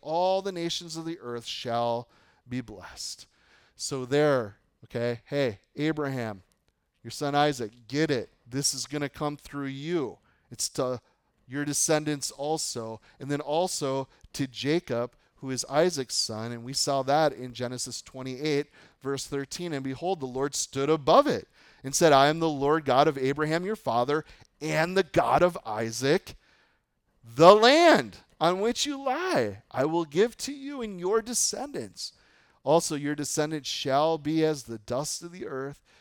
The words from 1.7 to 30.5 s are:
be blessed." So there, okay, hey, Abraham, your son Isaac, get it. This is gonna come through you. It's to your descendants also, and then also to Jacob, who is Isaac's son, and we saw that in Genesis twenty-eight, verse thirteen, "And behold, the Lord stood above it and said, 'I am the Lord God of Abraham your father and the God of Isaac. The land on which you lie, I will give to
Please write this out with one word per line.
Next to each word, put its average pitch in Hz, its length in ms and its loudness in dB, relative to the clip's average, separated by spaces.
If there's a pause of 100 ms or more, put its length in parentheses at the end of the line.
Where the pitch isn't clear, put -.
be 123 120 -6
blessed." - 680 -14 (500)
So 131 280 -6
there, 131 520 2 (280)
okay, 120 400 -4
hey, 135 360 -2 (140)
Abraham, 135 680 -4 (600)
your 117 80 -14
son 143 240 -4
Isaac, 143 380 2 (160)
get 151 220 0
it. 123 200 -2 (160)
This 135 280 -2
is 131 120 -8
gonna 143 220 -4
come 147 280 -4
through 143 300 -10
you. 139 520 -4 (320)
It's - 200 -6
to 127 300 -4 (480)
your 139 160 -6
descendants 151 680 0
also, 131 720 -6 (180)
and 131 120 -10
then 143 100 -2
also 147 680 -2 (280)
to 139 120 -2
Jacob, 123 680 -2 (240)
who 135 140 -10
is 127 160 -4
Isaac's 151 500 0
son, 113 360 -4
and 117 100 -12
we 123 100 -12
saw 139 320 0
that 147 280 2
in 123 220 -12
Genesis 123 480 -8
twenty-eight, 135 640 -4 (340)
verse 135 240 -6
thirteen, 147 480 -6
"And 135 120 -4
behold, 165 340 -4
the 135 80 -6
Lord 131 300 -4
stood 139 340 -2
above 160 380 6
it 135 180 -2 (380)
and 139 100 -6
said, 165 180 8
'I 139 140 10
am 160 140 2
the 165 80 2
Lord 147 360 2
God 139 220 6
of 151 100 2
Abraham 151 480 0
your 208 120 -4
father 127 480 0 (360)
and 156 360 -2
the 190 80 4
God 165 400 4
of 175 200 2
Isaac. 117 720 -2 (880)
The 147 320 8
land 233 640 6 (220)
on 180 200 2
which 233 240 -2
you 285 160 -6
lie, 269 720 -2
I 131 140 -2
will 165 200 0
give 180 340 0
to - 140 -8